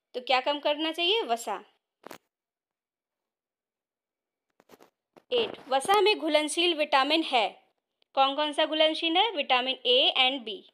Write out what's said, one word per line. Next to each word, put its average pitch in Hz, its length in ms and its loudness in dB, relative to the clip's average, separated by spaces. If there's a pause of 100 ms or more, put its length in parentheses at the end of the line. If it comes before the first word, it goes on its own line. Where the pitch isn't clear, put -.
(140)
तो 247 80 -10
क्या 254 200 0
कम 294 180 -2
करना 302 320 -2
चाहिए? 349 300 -2
वसा। 226 440 -6 (3750)
एट, 233 360 -2
वसा 370 340 2
में 381 180 4
घुलनशील 302 580 0
विटामिन 294 460 2
है। 220 460 -2 (440)
कौन 269 220 2
कौन 302 180 -2
सा 311 120 0
घुलनशील 311 520 0
है? 427 140 2
विटामिन 262 540 -2
A 262 320 4
and 254 300 0
B। 190 140 -12 (120)